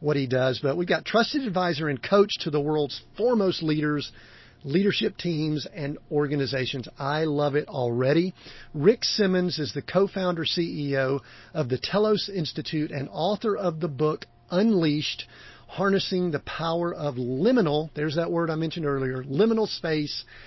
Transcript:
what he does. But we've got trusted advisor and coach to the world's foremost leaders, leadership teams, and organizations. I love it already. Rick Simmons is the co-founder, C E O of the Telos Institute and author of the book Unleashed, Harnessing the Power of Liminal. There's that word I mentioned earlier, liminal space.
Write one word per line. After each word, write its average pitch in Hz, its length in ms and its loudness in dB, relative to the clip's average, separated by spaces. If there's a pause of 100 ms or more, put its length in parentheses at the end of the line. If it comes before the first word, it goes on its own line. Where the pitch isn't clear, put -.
what 147 160 0
he 135 120 0
does. 127 340 2
But 139 140 2
we've 175 100 0
got 175 180 0
trusted 233 380 2
advisor 175 460 0
and 135 120 -2
coach 202 300 4 (120)
to 160 80 -4
the 147 100 2
world's 147 420 -2 (140)
foremost 202 480 2
leaders, 151 480 0 (500)
leadership 196 540 2
teams, 151 580 -2
and 147 240 -6 (140)
organizations. 135 720 0 (100)
I 147 280 -2
love 143 320 0
it 147 100 0
already. 135 640 2 (400)
Rick 160 300 4
Simmons 185 560 0
is 147 160 -4
the 147 80 -4
co-founder, 180 640 0
C 156 480 -2
E 135 40 0
O 135 240 0 (320)
of 143 160 -2
the 123 100 0
Telos 208 540 0
Institute 160 600 -4
and 143 180 -6
author 196 460 -2
of 170 240 -2
the 170 80 -2
book 151 380 -2 (260)
Unleashed, 175 720 2 (400)
Harnessing 185 640 0
the 147 80 0
Power 170 560 -4
of 147 220 -4
Liminal. 151 800 2
There's 151 200 -2
that 170 160 -2
word 165 200 0
I 160 40 -2
mentioned 160 320 -2
earlier, 131 380 -2
liminal 208 420 2
space. 156 580 -4 (220)